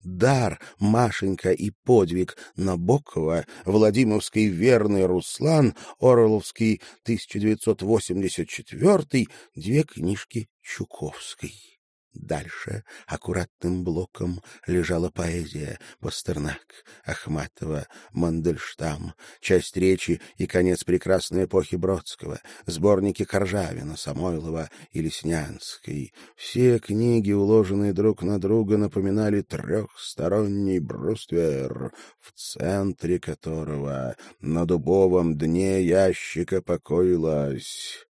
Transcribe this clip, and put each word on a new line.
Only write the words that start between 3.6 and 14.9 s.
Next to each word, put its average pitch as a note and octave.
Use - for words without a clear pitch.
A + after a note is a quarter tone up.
Владимировский G#2+
"Верный G#2
Руслан", A#2+
Орловский A2
тысяча -
девятьсот G#2+
восемьдесят F#2+
четвертый, -
две A#2
книжки G2+
Чуковской. -
Дальше -
аккуратным F2+
блоком F2
лежала F2